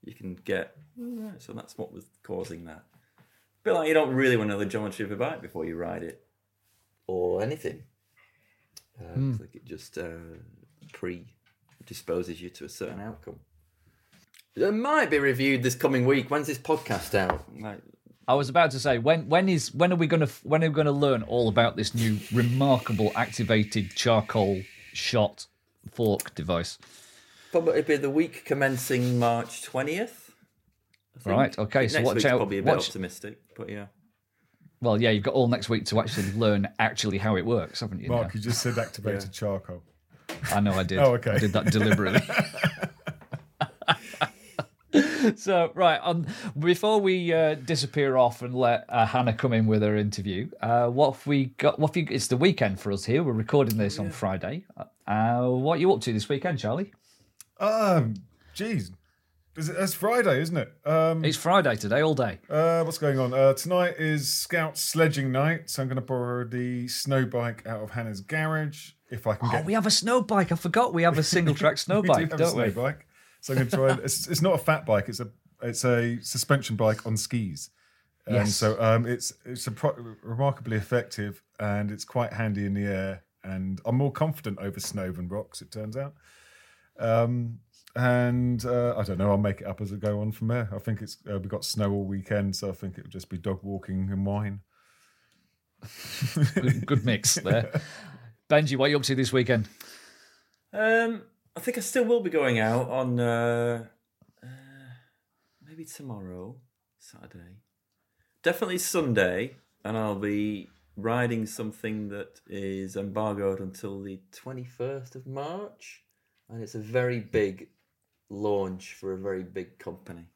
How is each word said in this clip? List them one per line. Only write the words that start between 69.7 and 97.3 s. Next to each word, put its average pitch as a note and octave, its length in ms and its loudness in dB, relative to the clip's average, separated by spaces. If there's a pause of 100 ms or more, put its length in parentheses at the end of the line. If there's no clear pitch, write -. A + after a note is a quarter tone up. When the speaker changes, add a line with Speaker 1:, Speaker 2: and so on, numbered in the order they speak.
Speaker 2:
have A3 140 2
a G#3+ 40 2
snow A#3+ 300 2
bike. G3 320 2
I - 20 2
forgot G#3+ 380 0
we E3+ 100 2
have E3+ 140 6
a D#3 60 2
single E3 320 4
track D3+ 220 2
Speaker 3:
<laughs> - 20 -6
Speaker 2:
snow F#3+ 220 2
Speaker 3:
We F#3 60 2
do D3+ 60 8
Speaker 2:
bike, B2 80 6 (100)
Speaker 3:
have - 20 -6
a D#3 40 -4
Speaker 2:
don't E3 140 4
Speaker 3:
snow G3+ 140 0
Speaker 2:
we? G#2+ 40 2
Speaker 3:
bike, B2+ 380 -4 (340)
so - 120 -4
I'm C3 60 2
gonna B2 120 2
try C3+ 180 4
and, C3 120 2
it's, - 260 -4
it's D#3 160 0
not F#3 100 4
a D3+ 60 2
fat - 260 2
bike. G#2 240 2
It's G#2+ 120 -8
a, G#2+ 80 -8 (340)
it's A#2 200 -4
a A#2+ 380 2
suspension B2 540 0
bike G#2+ 320 2
on A2 100 -2
skis. G2+ 540 -6 (560)
And A2+ 80 0
Speaker 2:
Yes. G#2+ 200 2
Speaker 3:
so, A2 240 2
um, A2+ 280 4
it's, A#2+ 260 -4 (100)
it's B2 220 -10
a B2 60 -6
pro-, A#2 500 -4
remarkably A#2 560 -2
effective, G#2 640 -4 (180)
and G#2 300 -2
it's G#2+ 160 -10
quite - 280 -2
handy G#2 340 -2
in G2 80 0
the G2+ 100 -2
air. F#2+ 380 -4 (200)
And F#2+ 440 -6
I'm A#2 80 0
more C3+ 160 0
confident C#3+ 480 -4
over G2 200 -8
snow F#2+ 320 -6
than F2 180 -8
rocks, G#2 340 -10
it - 80 -20
turns G#2+ 260 -10
out. C#3 160 -8 (840)
Um, A#2 600 2 (360)
and, B2 720 2
uh, A#2+ 320 0
I G#2 60 0
don't G2 140 -2
know, G2+ 140 2
I'll G2 60 4
make G2+ 240 0
it G2 60 -10
up F#2+ 140 -8
as G2 120 -6
I - 20 -8
go G#2 240 -2
on G#2+ 120 -4
from A2 180 -4
there. A#2 260 -2
I - 40 -8
think G#2+ 220 -4
it's, - 160 -14 (100)
uh, G2+ 120 -4
we've F#2 80 -8
got F#2+ 180 -6
snow G2+ 260 0
all G2+ 120 -2
weekend, G2 520 -2
so G2+ 140 -6
I F#2 40 -6
think F#2 240 -10
it - 60 -16
would - 80 -20
just - 180 -14
be F#2 80 -8
dog F#2 260 -4
walking F#2+ 480 -4
and G2 140 -2
wine. G2+ 340 -4 (1900)
Speaker 2:
Good, B2+ 320 0
good B2 200 0
mix A2+ 300 0